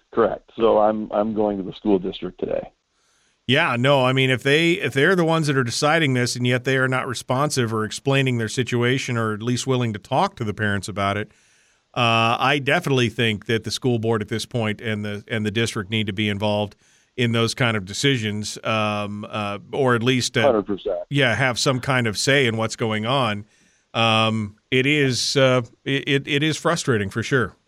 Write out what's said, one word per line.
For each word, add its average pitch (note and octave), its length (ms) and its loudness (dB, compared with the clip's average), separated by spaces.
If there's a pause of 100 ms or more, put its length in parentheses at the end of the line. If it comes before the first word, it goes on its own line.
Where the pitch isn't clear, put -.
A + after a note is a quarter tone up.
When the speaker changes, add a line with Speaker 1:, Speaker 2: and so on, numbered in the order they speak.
(120)
Speaker 1:
correct. G#2 440 0
So G#2+ 240 4
I'm, G#2+ 320 2
I'm G#2+ 220 0
going G#2 240 0
to F#2+ 60 -4
the F#2+ 100 -8
school G2+ 260 2
district F#2 400 -8
today. - 320 -4 (760)
Speaker 2:
Yeah, C#3 300 2
no, C3 280 4
I B2+ 80 2
mean, C3 160 2
if C3 140 0
they, D#3+ 280 4
if D3+ 220 -2
they're D3+ 200 4
the F3 120 2
ones D#3+ 220 2
that C#3+ 100 2
are C3+ 80 2
deciding D3 480 2
this, B2 240 0
and B2 100 -2
yet B2 160 0
they C3 140 0
are C3 100 2
not B2+ 180 -2
responsive B2+ 680 -2
or A2 100 -2
explaining C3 540 0
their A2+ 100 -2
situation, B2 680 -2
or A2 160 -2
at G#2+ 100 -8
least A#2+ 240 -2
willing B2 240 0
to G#2 80 -6
talk E3 380 -2
to A#2+ 80 -6
the G#2 80 -4
parents G2+ 340 -2
about G2+ 300 -2
it, G#2 140 -6 (600)
uh, A2+ 460 2
I C#3 240 2
definitely C3+ 460 2
think G#2+ 380 -2
that A2+ 180 -2
the A2 60 -6
school B2 280 -2
board A2+ 220 0
at G#2 80 -8
this A2 160 -4
point G#2+ 340 -4
and G#2+ 240 -6
the, G#2 240 -10
and A2 180 -4
the G#2+ 60 0
district A2 380 -2
need A2 180 -2
to G#2 60 -4
be G#2+ 160 0
involved G#2 480 -2 (400)
in A#2+ 160 2
those A#2 200 2
kind A#2 220 0
of G#2 80 -4
decisions, G#2+ 800 -2
um, G#2 680 -2
uh, G#2 300 -6 (140)
or B2+ 220 4
at A2+ 60 0
least, B2+ 360 0
uh, A#2+ 60 4
Speaker 1:
Hundred A2+ 220 4
percent. F#2+ 340 -4 (100)
Speaker 2:
yeah, C3+ 260 2
have B2+ 240 0
some B2+ 220 0
kind B2+ 260 0
of G#2 100 -2
say C#3 300 2
in A2 80 0
what's A2 220 -4
going G#2+ 280 -2
on. A2+ 380 -2 (500)
Um, A2 600 0 (160)
it B2+ 140 2
is, C#3 500 0
uh, C3 280 4 (200)
it, C#3 240 -4
it, C#3 220 0
it C#3+ 140 0
is D#3 120 0
frustrating B2 540 0
for A2+ 120 -4
sure. A2 360 -2 (100)